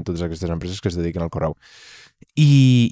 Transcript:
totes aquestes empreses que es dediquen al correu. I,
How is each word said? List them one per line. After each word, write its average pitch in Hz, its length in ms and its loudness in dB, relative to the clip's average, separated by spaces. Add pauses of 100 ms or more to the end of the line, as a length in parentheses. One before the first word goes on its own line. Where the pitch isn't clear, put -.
totes 85 240 -6
aquestes 82 240 -8
empreses 87 320 -6
que - 80 -4
es 87 80 -6
dediquen 85 240 -4
al 85 80 -6
correu. 80 240 -6 (840)
I, 135 580 4